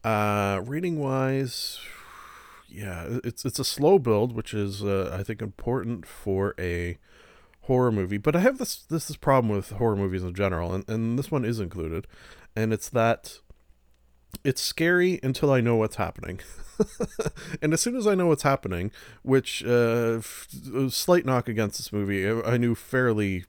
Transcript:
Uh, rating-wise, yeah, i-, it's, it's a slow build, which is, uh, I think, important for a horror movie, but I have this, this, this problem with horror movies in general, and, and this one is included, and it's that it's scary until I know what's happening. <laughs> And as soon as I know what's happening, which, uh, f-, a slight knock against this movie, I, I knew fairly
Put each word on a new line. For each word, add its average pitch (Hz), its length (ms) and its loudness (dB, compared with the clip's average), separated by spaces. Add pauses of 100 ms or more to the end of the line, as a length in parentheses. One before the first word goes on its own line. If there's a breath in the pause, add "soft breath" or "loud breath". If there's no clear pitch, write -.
Uh, 104 600 2
rating-wise, 135 1120 -2 (880 loud breath)
yeah, 92 360 -10
i-, 120 200 -4
it's, - 220 -8
it's 135 140 -4
a 135 40 -2
slow 160 360 4
build, 117 340 2
which 110 200 -8
is, 101 300 -2
uh, 98 340 0
I 98 60 -4
think, 110 180 -6
important 113 640 -4
for 98 540 -2
a 87 380 -4 (640 soft breath)
horror 127 300 4
movie, 101 260 0
but 147 180 2
I 175 40 4
have 262 180 4
this, 254 180 -4
this, - 320 -6
this 151 80 -10
problem 123 400 4
with 98 140 -4
horror 107 260 2
movies 95 280 0
in 90 100 -4
general, 92 400 0
and, 95 160 -6
and 113 280 -2
this 139 140 -4
one 135 140 0
is 110 160 -2
included, 85 440 -4 (480 loud breath)
and 110 200 0
it's - 160 -6
that 117 480 0 (1040)
it's 131 180 0
scary 180 640 2
until 135 280 2
I 127 100 6
know 117 140 4
what's 110 220 0
happening. 90 480 -6
<laughs> - 1160 -6
And 156 100 0
as 160 80 0
soon 240 160 -2
as 220 120 0
I 208 80 4
know 180 120 2
what's 151 160 2
happening, 98 480 0 (300 loud breath)
which, - 420 2
uh, 117 540 2
f-, - 300 -12 (280)
a 135 140 0
slight 180 360 4
knock 127 220 2
against 110 300 0
this - 160 -10
movie, 98 340 0
I, 113 140 0
I 120 160 2
knew 120 160 4
fairly 107 760 0